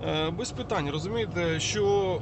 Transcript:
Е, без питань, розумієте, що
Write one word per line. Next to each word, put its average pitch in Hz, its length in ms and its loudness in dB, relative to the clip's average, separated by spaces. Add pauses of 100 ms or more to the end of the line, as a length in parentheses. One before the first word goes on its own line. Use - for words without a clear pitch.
Е, 156 260 0
без 196 200 -4
питань, 185 400 -2
розумієте, 170 680 0
що 196 600 2